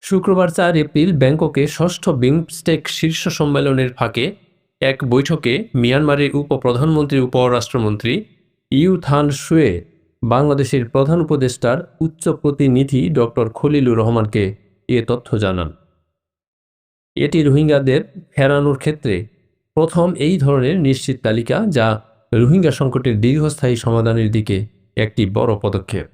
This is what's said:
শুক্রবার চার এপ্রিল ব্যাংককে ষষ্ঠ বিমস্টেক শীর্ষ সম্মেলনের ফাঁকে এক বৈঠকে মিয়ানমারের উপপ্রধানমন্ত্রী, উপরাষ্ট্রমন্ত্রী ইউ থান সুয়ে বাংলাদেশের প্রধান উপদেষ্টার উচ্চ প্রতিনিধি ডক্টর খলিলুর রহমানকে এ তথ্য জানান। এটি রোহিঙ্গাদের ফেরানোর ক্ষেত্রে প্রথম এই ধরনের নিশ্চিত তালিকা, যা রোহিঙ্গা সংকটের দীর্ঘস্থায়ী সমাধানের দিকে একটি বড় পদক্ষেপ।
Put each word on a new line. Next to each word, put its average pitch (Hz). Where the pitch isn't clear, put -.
শুক্রবার 185
চার 175
এপ্রিল 151
ব্যাংককে 147
ষষ্ঠ 170
বিমস্টেক 160
শীর্ষ -
সম্মেলনের 139
ফাঁকে 117
এক 135
বৈঠকে 131
মিয়ানমারের 139
উপপ্রধানমন্ত্রী, 143
উপরাষ্ট্রমন্ত্রী 123
ইউ 160
থান 143
সুয়ে 135
বাংলাদেশের 135
প্রধান 151
উপদেষ্টার 131
উচ্চ 160
প্রতিনিধি 139
ডক্টর 120
খলিলুর 135
রহমানকে 110
এ 123
তথ্য 117
জানান। 92
এটি 147
রোহিঙ্গাদের 139
ফেরানোর 143
ক্ষেত্রে 123
প্রথম 170
এই 165
ধরনের 139
নিশ্চিত 135
তালিকা, 117
যা 139
রোহিঙ্গা 143
সংকটের 127
দীর্ঘস্থায়ী 135
সমাধানের 113
দিকে 107
একটি 110
বড় 117
পদক্ষেপ। 95